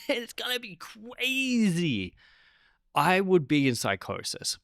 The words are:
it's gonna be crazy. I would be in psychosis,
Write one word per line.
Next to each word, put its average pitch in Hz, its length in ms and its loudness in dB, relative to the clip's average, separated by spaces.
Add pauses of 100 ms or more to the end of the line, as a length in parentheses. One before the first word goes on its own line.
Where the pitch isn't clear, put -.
it's 247 260 -4
gonna 247 260 -6
be 220 160 -12
crazy. 220 1400 -2 (800)
I 180 260 4
would 185 260 4
be 143 200 4
in 123 80 4
psychosis, - 880 -4